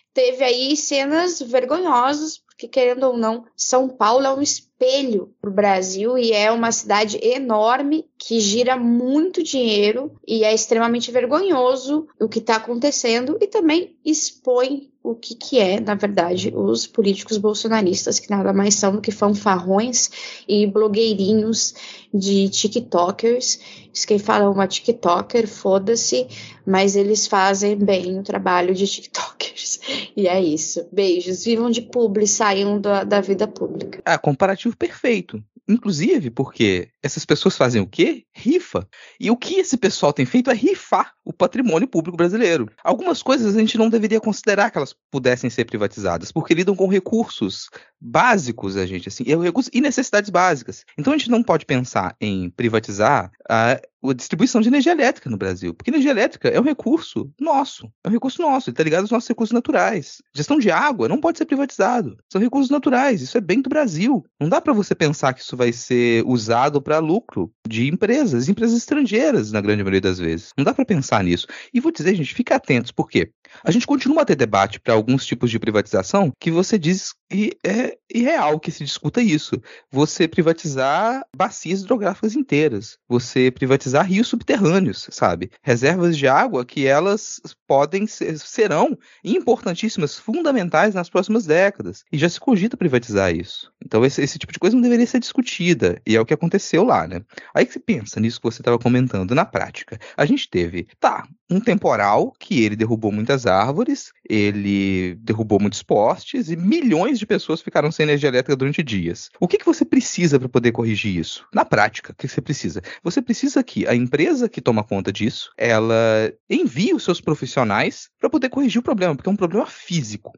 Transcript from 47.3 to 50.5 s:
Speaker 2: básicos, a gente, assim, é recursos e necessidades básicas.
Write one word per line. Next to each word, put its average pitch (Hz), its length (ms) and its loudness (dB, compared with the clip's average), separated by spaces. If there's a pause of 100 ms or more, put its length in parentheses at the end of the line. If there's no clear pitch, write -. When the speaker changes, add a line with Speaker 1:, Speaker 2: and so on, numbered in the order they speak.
Speaker 2:
básicos, 123 760 0
a 95 100 0
gente, 92 220 -8
assim, 120 180 -8
é 143 100 2
recursos 175 380 -2
e 240 60 2
necessidades 220 500 0
básicas. 175 540 0 (120)